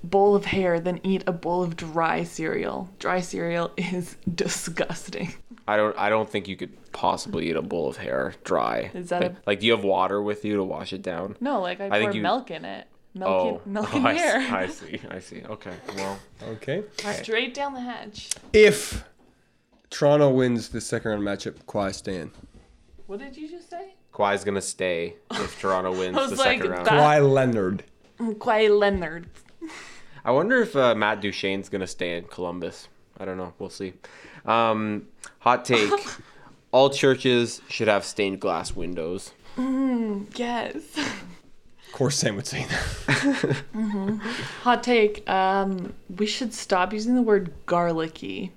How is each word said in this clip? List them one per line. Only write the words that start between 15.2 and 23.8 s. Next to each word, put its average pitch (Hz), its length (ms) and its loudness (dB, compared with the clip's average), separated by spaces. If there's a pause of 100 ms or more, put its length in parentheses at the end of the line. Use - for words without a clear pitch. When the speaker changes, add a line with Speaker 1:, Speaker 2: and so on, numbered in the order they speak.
Speaker 2:
Okay, 104 240 -12 (220)
well. 98 240 -6 (240)
Speaker 3:
Okay. 123 400 -6 (200)
Speaker 2:
All 208 80 -4
right. - 120 -6
Speaker 1:
Straight 247 300 -2
down 277 200 -6
the 254 80 -10
hatch. 233 480 -12 (240)
Speaker 3:
If 208 500 8 (840)
Toronto 147 400 6
wins 123 400 4
the 113 100 -6
second 110 320 -4
round 104 120 -2
matchup, 101 420 -6
Kawhi 98 300 -2
Stan. 90 360 -8 (760)
Speaker 1:
What 202 120 -10
did 269 160 -16
you 311 140 -12
just 349 200 -16
say? 381 260 -14 (180)